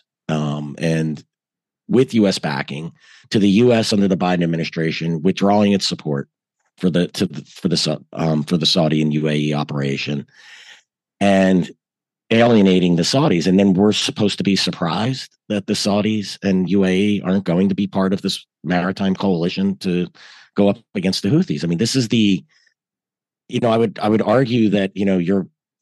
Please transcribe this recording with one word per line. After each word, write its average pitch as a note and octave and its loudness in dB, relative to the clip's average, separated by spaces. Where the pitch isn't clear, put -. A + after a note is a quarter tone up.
um, D2 -6
and D#2+ -2
with C3 2
U A2 4
S F#2 0
backing C#2+ -8
to A2+ 0
the G2+ 4
U A#2 4
S A2 0
under G2+ 2
the F#2 0
Biden F2+ 0
administration E2 -4
withdrawing G2+ 2
its F#2+ -2
support C#2+ -6
for F#2 -2
the, F2 0
to - -4
the, D#2 -8
for - -8
the E2 -2
Sa-, D#2 -2
um, D#2 -2
for F2 -2
the D2 -4
Saudi D#2 2
and D2+ 0
U D2+ -2
A D2+ 0
E D2 -2
operation C#2+ -6
and F#2+ 2
alienating F#2+ 4
the E2+ 2
Saudis. F#2 2
And F#2 4
then G2 4
we're G#2 4
supposed G2 -2
to F#2 -4
be G2 2
surprised F#2 -4
that G#2 -4
the G#2+ -2
Saudis G#2 -2
and F#2 0
U G2 2
A F#2 0
E G#2 0
aren't G2 -2
going F2+ 0
to F#2+ -2
be G2 -2
part F#2+ -2
of F#2+ -4
this - -6
maritime F2+ -2
coalition F#2+ -2
to F2+ -2
go G2+ 4
up G2 0
against F#2+ -2
the G2+ -2
Houthis. D#3 0
I E2+ -2
mean, E2+ -2
this A#2 -2
is B2 0
the, G#2 2
you B2 -4
know, A#2+ 0
I A2+ 2
would, A2+ 0
I G#2+ -2
would G#2+ 4
argue A#2 2
that, G2 0
you G2 -4
know, F#2+ 2
your, F2+ 0